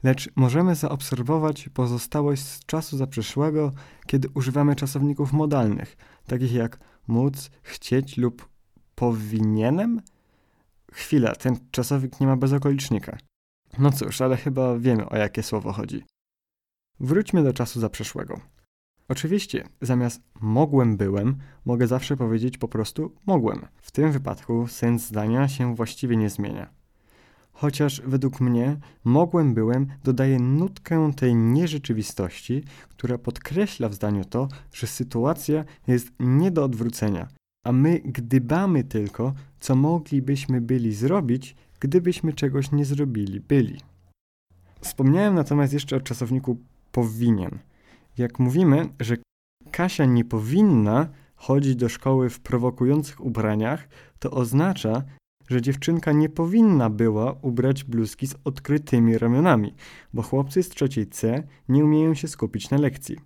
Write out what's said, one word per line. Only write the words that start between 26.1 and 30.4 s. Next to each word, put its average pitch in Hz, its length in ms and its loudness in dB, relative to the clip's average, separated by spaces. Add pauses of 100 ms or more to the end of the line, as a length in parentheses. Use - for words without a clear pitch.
nie 107 140 2
zmienia. - 400 -8 (840)
Chociaż 143 520 -2
według 135 360 -2
mnie 123 360 2 (280)
mogłem, 151 500 4
byłem 117 320 0 (180)
dodaje 131 340 2
nutkę 156 800 0